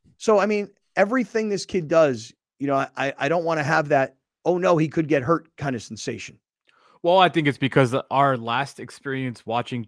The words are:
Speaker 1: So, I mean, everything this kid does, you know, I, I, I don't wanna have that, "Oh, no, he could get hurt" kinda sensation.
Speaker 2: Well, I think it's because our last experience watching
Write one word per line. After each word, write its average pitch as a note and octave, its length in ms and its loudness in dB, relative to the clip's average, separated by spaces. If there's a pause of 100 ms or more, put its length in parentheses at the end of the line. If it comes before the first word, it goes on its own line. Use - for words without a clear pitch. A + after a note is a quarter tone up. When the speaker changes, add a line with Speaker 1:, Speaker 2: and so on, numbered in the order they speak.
(160)
Speaker 1:
So, G#3+ 220 2
I F#3+ 80 2
mean, G#3 220 -2 (280)
everything A3 520 0
this G3 160 -4
kid F3 240 -4
does, C#3 440 2 (260)
you C#3 80 -6
know, C#3 80 0
I, C3+ 220 -2
I, C#3 220 -4
I - 100 -2
don't E3 160 0
wanna D#3+ 200 -2
have D#3 240 0
that, C3+ 280 0 (280)
"Oh, F3 140 2
no, F3+ 180 2
he D#3 120 2
could D#3+ 200 -2
get C#3 140 2
hurt" D#3 340 -2
kinda C3 240 -6
sensation. - 580 -12 (640)
Speaker 2:
Well, F3 160 4
I F3+ 100 6
think D3+ 200 0
it's C3+ 100 0
because C3 360 2 (160)
our C3+ 260 2
last A#2 440 -6
experience C3 640 -10
watching A#2 420 -4